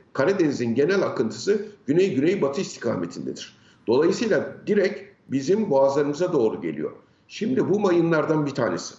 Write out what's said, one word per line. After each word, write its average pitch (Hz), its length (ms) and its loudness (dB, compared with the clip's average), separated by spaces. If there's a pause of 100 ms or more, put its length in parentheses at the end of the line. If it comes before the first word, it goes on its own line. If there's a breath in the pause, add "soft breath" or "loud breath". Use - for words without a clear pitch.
(120)
Karadeniz'in 135 640 0
genel 170 280 2
akıntısı 170 640 -2 (200)
güney-güneybatı 151 760 2
istikametindedir. - 1000 -8 (280 soft breath)
Dolayısıyla 170 680 2 (140)
direkt 196 340 0 (280)
bizim 170 420 0
boğazlarımıza 143 640 2
doğru 110 280 2
geliyor. 76 320 -6 (360 soft breath)
Şimdi 131 400 -2
bu 202 120 2
mayınlardan 165 640 2
bir 135 40 -4
tanesi. 104 480 -4